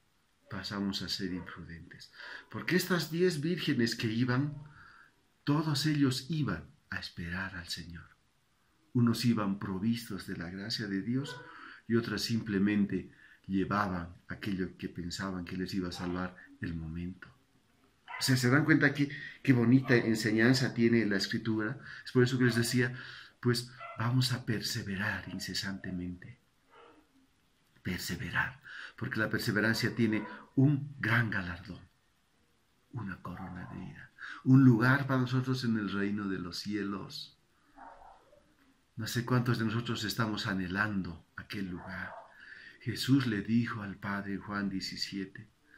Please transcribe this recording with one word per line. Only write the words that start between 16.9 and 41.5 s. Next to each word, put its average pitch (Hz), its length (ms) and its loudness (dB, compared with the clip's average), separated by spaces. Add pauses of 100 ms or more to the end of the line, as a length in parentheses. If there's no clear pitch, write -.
O - 40 -8
sea, 131 160 4
¿se 123 100 2
dan 147 160 4
cuenta 147 300 4
qué, 139 160 0 (320)
qué 135 100 6
bonita 123 420 6
enseñanza 113 800 4
tiene 117 320 6
la 101 140 2
Escritura? 110 600 -2 (280)
Es - 40 -16
por 123 120 6
eso 123 160 4
que 127 80 6
les 117 100 4
decía, 123 380 2 (440)
pues 120 320 0 (280)
vamos 127 340 2
a - 140 -4
perseverar 98 840 -4
incesantemente. 92 1120 -8 (1400)
Perseverar, - 760 -4 (360)
porque 120 240 -4
la 107 100 0
perseverancia 107 640 2
tiene 110 300 2 (320)
un 139 420 4
gran 117 320 4
galardón, 90 480 -6 (1120)
una 98 320 -8
corona 90 480 -12
de 98 80 -12
vida, - 320 -14 (320)
un 131 220 10
lugar 127 420 6
para 131 140 2
nosotros 127 420 0
en 113 160 0
el 98 140 -2
reino 101 360 -2
de 92 120 -2
los 90 180 -8
cielos. 101 800 -6 (1600)
No 110 100 -6
sé 120 180 0
cuántos 120 360 4
de 113 60 2
nosotros 113 360 -2
estamos 107 460 -2
anhelando 95 880 -2
aquel 98 340 -8